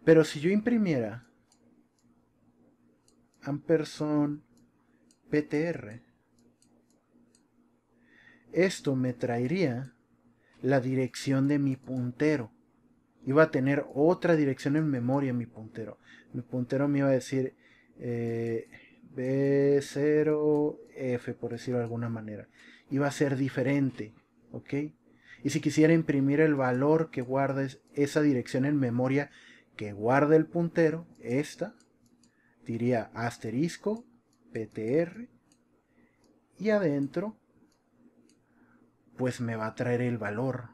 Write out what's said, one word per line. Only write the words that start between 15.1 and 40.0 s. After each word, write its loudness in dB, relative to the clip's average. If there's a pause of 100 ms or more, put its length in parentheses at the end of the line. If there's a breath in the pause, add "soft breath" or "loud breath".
mi -4
puntero. -14 (340 loud breath)
Mi -8
puntero -2
me 2
iba 2
a 4
decir, -2 (440 soft breath)
eh, -4 (440 loud breath)
B 2
cero 0 (160)
F, -4
por -8
decirlo -4
de 0
alguna -6
manera. -10 (420 loud breath)
Iba 0
a -2
ser 0
diferente, -2 (380)
¿ok? -10 (680 loud breath)
Y -2
si -2
quisiera 6
imprimir 4
el 4
valor 2
que -6
guarda -2
es-, -10 (120)
esa 2
dirección 2
en 2
memoria 0 (460 loud breath)
que -10
guarda 4
el 4
puntero, 0 (120)
esta, -4 (880 soft breath)
diría -2
asterisco, -4 (460)
P -6
T -2
R, -6 (1300 soft breath)
y -2
adentro, -2 (1800 soft breath)
pues -2
me -4
va -4
a -10
traer 0